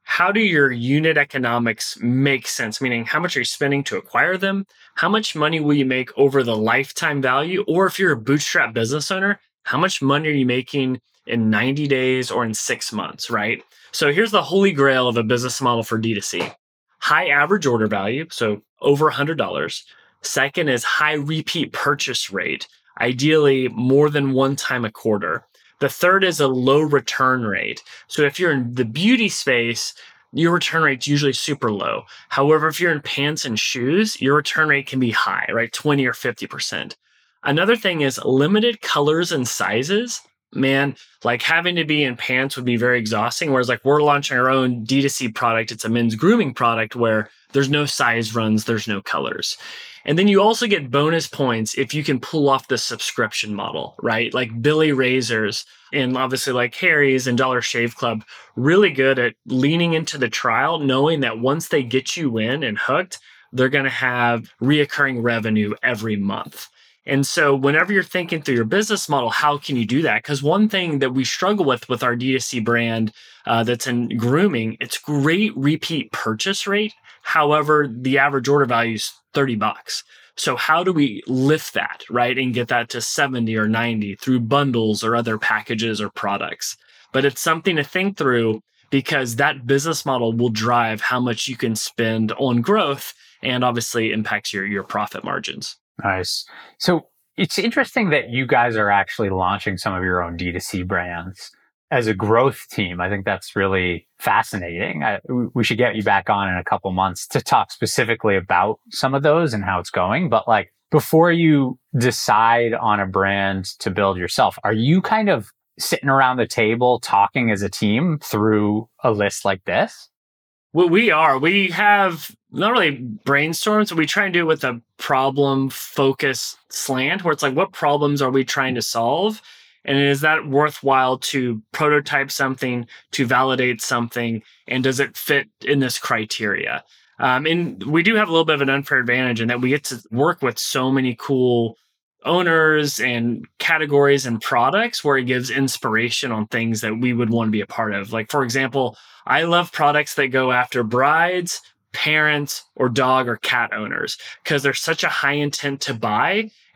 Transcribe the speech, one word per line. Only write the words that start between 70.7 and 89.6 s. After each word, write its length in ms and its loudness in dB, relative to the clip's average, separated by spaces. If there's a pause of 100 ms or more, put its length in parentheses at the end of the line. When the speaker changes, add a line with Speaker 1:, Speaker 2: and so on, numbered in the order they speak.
Speaker 1:
that 140 0
we 120 0
struggle 400 0
with, 240 0
with 140 -2
our 140 0
D 160 -2
two 80 0
C 200 -4
brand, 520 0 (340)
uh, 160 2
that's 240 -2
in 300 -2
grooming, 640 0
it's 180 -8
great 560 0
repeat 580 -2
purchase 540 -4
rate. 280 -2 (280)
However, 680 2
the 280 0
average 300 2
order 160 4
value 300 0
is 180 -8 (220)
thirty 200 2
bucks. 480 -4 (340)
So 200 -2
how 260 2
do 120 2
we 320 0
lift 480 0
that, 340 -6
right? 300 0
And 160 -2
get 140 -2
that 220 0
to 120 -6
seventy 520 -2
or 140 0
ninety 460 -2
through 260 0
bundles 640 0
or 100 2
other 220 0
packages 640 -2
or 80 -6
products? 640 -8 (380)
But 140 2
it's 140 -2
something 360 0
to 80 0
think 320 -4
through 460 0 (260)
because 480 0
that 300 0